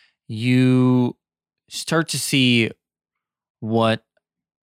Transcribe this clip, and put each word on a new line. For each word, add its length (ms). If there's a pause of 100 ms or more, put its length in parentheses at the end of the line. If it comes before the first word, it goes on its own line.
(280)
you 880 (540)
start 400
to 100
see 500 (920)
what 420 (600)